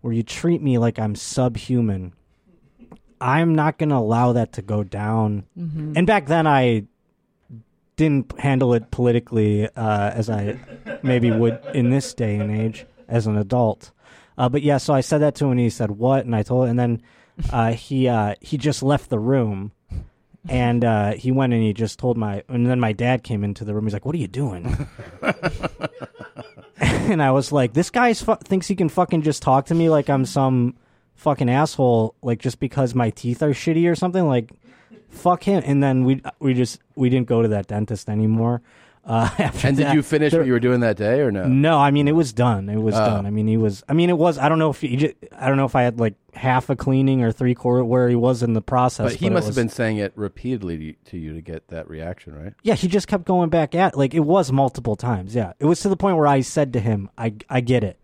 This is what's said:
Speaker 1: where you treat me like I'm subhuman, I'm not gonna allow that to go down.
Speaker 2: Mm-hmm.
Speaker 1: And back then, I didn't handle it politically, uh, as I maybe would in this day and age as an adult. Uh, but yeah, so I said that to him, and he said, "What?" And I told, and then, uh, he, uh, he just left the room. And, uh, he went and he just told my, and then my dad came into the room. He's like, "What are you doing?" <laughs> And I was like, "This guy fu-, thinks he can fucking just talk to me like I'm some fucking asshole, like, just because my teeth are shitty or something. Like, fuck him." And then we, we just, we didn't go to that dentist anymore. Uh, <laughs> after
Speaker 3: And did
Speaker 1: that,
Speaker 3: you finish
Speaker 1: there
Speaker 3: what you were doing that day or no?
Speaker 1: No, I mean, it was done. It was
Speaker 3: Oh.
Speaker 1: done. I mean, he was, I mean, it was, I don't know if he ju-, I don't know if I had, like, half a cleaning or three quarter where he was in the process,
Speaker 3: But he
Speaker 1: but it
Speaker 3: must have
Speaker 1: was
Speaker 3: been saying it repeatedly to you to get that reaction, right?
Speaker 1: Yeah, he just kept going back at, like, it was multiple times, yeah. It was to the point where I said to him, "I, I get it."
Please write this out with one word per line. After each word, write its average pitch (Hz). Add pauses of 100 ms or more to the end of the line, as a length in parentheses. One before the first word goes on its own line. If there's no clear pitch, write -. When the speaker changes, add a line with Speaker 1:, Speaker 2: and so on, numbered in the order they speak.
Speaker 1:
where 120
you 113
treat 170
me 135
like 113
I'm 107
subhuman, 113 (1080)
I'm 156
not 156
gonna 151
allow 117
that 117
to -
go 104
down. 104 (120)
Speaker 2:
Mm-hmm. 156
Speaker 1:
And 175
back 208
then, 160
I 123 (1080)
didn't 147
handle 127
it 113
politically, 113 (100)
uh, 104
as 110
I 110 (440)
maybe 123
would 113 (120)
in 123
this 135
day 107
and 104
age 110 (220)
as 113
an 104
adult. 110 (460)
Uh, 123
but 143
yeah, 143
so 147
I 135
said 151
that 147
to 147
him, 135
and 123
he 120
said, 107
"What?" 123
And 117
I 107
told, 127
and 120
then, 120 (500)
uh, 113
he, 131
uh, 107
he -
just 135
left 139
the 117
room. 107 (800)
And, 120
uh, 107
he 123
went 131
and 113
he 107
just 107
told 120
my, 104
and 120
then 123
my 110
dad 123
came 104
into 101
the 104
room. 107
He's 104
like, 98
"What 156
are 170
you 107
doing?" 104 (340)
<laughs> - (1500)
And 190
I 135
was 135
like, 127
"This 165
guy 240
fu-, -
thinks -
he 202
can 175
fucking 175
just 151
talk 135
to 165
me 165
like 147
I'm 135
some 127 (400)
fucking 139
asshole, 123
like, 117
just -
because 127
my 117
teeth 120
are 151
shitty 170
or 165
something. 180
Like, 123 (580)
fuck -
him." 196
And 143
then 131
we, 135 (180)
we 135
just, 123 (160)
we 131
didn't 123
go 117
to 113
that 101
dentist 107
anymore. 113 (420)
Uh, 113
<laughs> -
after 143
Speaker 3:
And 139
did 143
Speaker 1:
that, 143
Speaker 3:
you 143
finish 151
Speaker 1:
there 165
Speaker 3:
what 143
you 123
were 117
doing 123
that 110
day 110
or 127
no? 98
Speaker 1:
No, 143
I 143
mean, 143
it 147
was 147
done. 107
It 107
was 110
Speaker 3:
Oh. 110
Speaker 1:
done. 104
I 101
mean, 107
he 110
was, 107
I 135
mean, 170
it 175
was, 160
I 135
don't 160
know 156
if 127
he 123
ju-, 147 (220)
I 131
don't 139
know 135
if 127
I 127
had, 120
like, 113 (220)
half 127
a 135
cleaning 135
or 113
three 123
quarter 123
where 123
he 123
was 120
in 117
the 110
process, -
Speaker 3:
But 101
he 175
Speaker 1:
but 190
it -
Speaker 3:
must 175
have -
Speaker 1:
was 135
Speaker 3:
been 117
saying 110
it 101
repeatedly 95
to -
you 78
to 80
get 82
that 80
reaction, 80
right? 80
Speaker 1:
Yeah, 208
he 185
just 185
kept 185
going 180
back 156
at, 175
like, 135
it 165
was 156
multiple 127
times, 104
yeah. 107
It 143
was 165
to 202
the 190
point 190
where 147
I 139
said 139
to 127
him, 104
"I, 113 (160)
I 127
get 120
it." 92